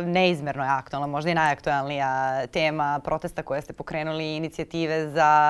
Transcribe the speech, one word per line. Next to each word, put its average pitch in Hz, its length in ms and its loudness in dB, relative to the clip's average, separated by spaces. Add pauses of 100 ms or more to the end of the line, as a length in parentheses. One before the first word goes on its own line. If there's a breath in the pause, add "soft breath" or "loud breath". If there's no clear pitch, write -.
neizmerno 175 640 2
je 131 60 0
aktualna, 139 360 -2
možda 147 240 -2
i 170 40 0
najaktualnija 139 1120 0
tema 151 580 0
protesta 156 380 -6
koje 143 200 -4
ste - 100 -14
pokrenuli, 156 640 -6
inicijative 160 760 -4
za 151 180 4 (200)